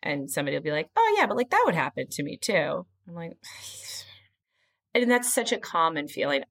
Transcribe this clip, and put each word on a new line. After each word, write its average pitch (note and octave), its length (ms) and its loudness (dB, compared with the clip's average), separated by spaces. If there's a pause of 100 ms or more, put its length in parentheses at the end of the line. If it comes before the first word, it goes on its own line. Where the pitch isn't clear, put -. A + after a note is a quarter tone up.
and C#3+ 260 -4
somebody D3 260 -2
will C#3+ 80 -4
be D3+ 80 -2
like, D3+ 240 -2
"Oh A4+ 220 4
yeah, F4 80 4
but, G#3+ 120 0
like, B3+ 120 0
that G#4+ 160 4
would C4+ 80 4
happen C#3+ 380 -2
to - 120 -4
me - 140 -6
too." D#3+ 480 0 (220)
I'm E3+ 80 -16
like, E3+ 180 -10 (800)
<sighs> - 800 -18
and B3 160 4
that's B3 240 4
such A#3 180 0
a A#3 60 2
common D#3+ 500 0
feeling, C#3+ 440 0